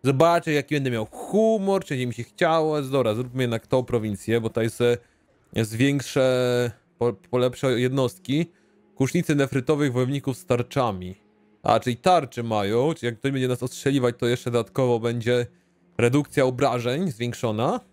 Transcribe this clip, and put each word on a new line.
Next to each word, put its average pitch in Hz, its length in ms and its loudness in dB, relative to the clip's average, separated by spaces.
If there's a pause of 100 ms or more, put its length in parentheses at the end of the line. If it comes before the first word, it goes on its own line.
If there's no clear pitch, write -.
Zobaczę, 160 500 2
jaki 147 220 -2
będę 135 160 0
miał 110 160 -2
humor, 196 760 0
czy 147 100 -6
będzie 127 120 -4
mi 120 80 -6
się 120 80 -12
chciało. 156 600 0
Dobra, 131 320 0
zróbmy 127 280 -4
jednak 117 240 -2
tą 131 180 0
prowincję, 110 560 -2
bo 110 80 -4
tutaj 113 220 -2
se 120 280 0 (580)
zwiększę, 123 1120 0 (280)
po-, 120 140 0
polepszę 127 680 0
jednostki. 131 640 0 (480)
Kusznicy 156 400 0
nefrytowych 143 580 0
wojowników 127 460 -2
z - 80 -20
tarczami. 110 680 -2 (480)
A, 110 180 4
czyli 120 160 -4
tarcze 156 460 0
mają, 113 520 0
czyli - 120 -8
jak 117 120 -6
ktoś 135 140 -2
będzie 127 160 -2
nas 123 140 -2
ostrzeliwać, 123 560 0
to 123 80 -2
jeszcze 123 240 0
dodatkowo 120 500 0
będzie 120 460 0 (520)
redukcja 135 460 2
obrażeń 127 680 0
zwiększona. 120 680 -4 (120)